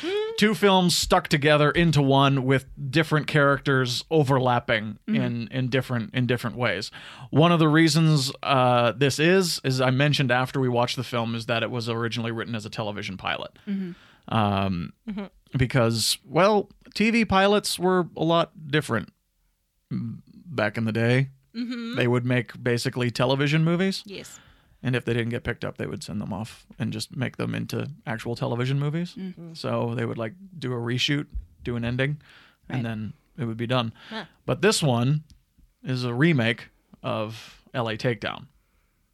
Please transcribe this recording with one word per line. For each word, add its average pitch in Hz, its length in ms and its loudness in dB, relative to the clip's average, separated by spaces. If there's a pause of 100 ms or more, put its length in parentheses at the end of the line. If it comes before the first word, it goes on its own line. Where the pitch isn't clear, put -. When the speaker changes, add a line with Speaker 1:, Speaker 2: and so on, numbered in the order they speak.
Speaker 1:
Hmm. 359 140 -2 (220)
Speaker 2:
Two 214 160 4
films 185 420 4
stuck - 320 2
together 147 420 4
into 160 300 4
one 135 440 4
with 131 200 2 (260)
different 156 360 0
characters 135 840 2
overlapping 123 960 2
Speaker 3:
Mm-hmm. 214 100 -2
Speaker 2:
in, 120 320 -2
in 131 200 -2
different, 123 460 -2
in 123 120 2
different 120 300 -2
ways. 107 340 -2 (380)
One 165 240 6
of 170 60 4
the 156 100 6
reasons, 156 640 6 (100)
uh, 123 500 4
this 131 260 0
is, 170 460 2
is 131 180 0
I 127 80 4
mentioned 139 400 2
after 127 280 0
we 131 120 2
watched 123 260 0
the 127 80 -6
film, 117 300 -2
is 113 120 -6
that 113 160 0
it 107 80 -4
was 120 200 -4
originally 117 420 -4
written 113 220 -6
as 107 100 -6
a 107 60 -10
television 104 480 -6
pilot. - 400 -6 (100)
Speaker 3:
Mm-hmm. 190 640 -8
Speaker 2:
Um, 98 580 0 (140)
Speaker 1:
Mm-hmm. 208 180 -8 (340)
Speaker 2:
because, 117 640 2
well, 190 460 2 (240)
T 214 160 2
V 226 160 2
pilots 196 520 2
were 180 380 2
a - 80 -2
lot 165 280 2 (160)
different, 139 440 -2 (800)
mm, 120 280 -8 (260)
back 117 320 -4
in 117 80 -2
the 110 60 -2
day. 123 380 2 (240)
Speaker 1:
Mm-hmm. 240 420 -8
Speaker 2:
They 123 100 0
would 120 180 2
make 123 380 -4
basically 123 480 -2
television 139 520 0
movies. 175 440 0
Speaker 1:
Yes. 190 320 -16 (440)
Speaker 2:
And 131 140 -2
if 117 80 -4
they 117 80 -2
didn't 117 160 0
get 117 160 -6
picked - 180 -6
up, 101 140 -8
they 110 100 -6
would 101 160 -8
send 104 200 -8
them - 100 -8
off 104 320 -10 (140)
and 113 120 -4
just 107 240 -10
make 120 220 -6
them 117 180 -4
into 113 360 -6 (160)
actual 117 280 -6
television 127 460 -2
movies. 156 340 -4
Speaker 3:
Mm. 175 400 -14
Speaker 2:
So 117 400 -4
they 117 120 -4
would, 113 100 -6
like, 113 160 -8 (260)
do 127 140 -6
a 123 40 -6
reshoot, 123 500 -2 (360)
do 120 140 -4
an 117 80 -6
ending, 131 320 -2 (500)
and 123 120 -8
Speaker 3:
Right. 120 60 -2
Speaker 2:
then 110 280 -6 (240)
it 147 80 -6
would 113 140 -6
be 117 80 -4
done. 120 260 -2 (160)
Speaker 1:
Huh. 220 160 -10 (220)
Speaker 2:
But 131 160 -2
this 214 200 4
one 135 420 2 (600)
is 127 200 -4
a 120 100 -4
remake 123 540 2 (340)
of 110 600 -8 (120)
L 120 160 -2
A 110 80 -6
Takedown, 87 480 -4 (680)